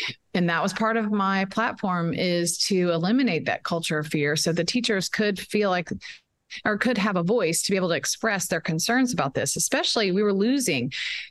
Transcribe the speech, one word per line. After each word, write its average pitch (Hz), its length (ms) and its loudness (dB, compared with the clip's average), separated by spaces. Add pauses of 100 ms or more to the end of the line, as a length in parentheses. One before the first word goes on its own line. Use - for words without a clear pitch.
(340)
And 175 160 2
that 165 120 0
was 190 120 0
part 220 240 0
of 214 160 0
my 190 320 2
platform, 190 680 -2
is 175 520 0
to 180 260 2
eliminate 180 540 2
that - 180 -2
culture 165 340 -2
of 151 100 -2
fear 147 280 0
so 165 160 0
the 170 140 0
teachers 220 420 -2
could 208 320 0
feel 208 300 0
like, 180 200 -2 (760)
or 208 120 0
could 240 200 0
have 196 180 0
a 175 80 2
voice 180 400 2
to - 80 -2
be 196 60 2
able 185 100 2
to 165 80 2
express 196 520 -2
their 165 120 0
concerns 240 540 0
about - 200 0
this. 123 220 0
Especially, 240 560 0
we 202 120 2
were 208 100 2
losing 202 580 0 (400)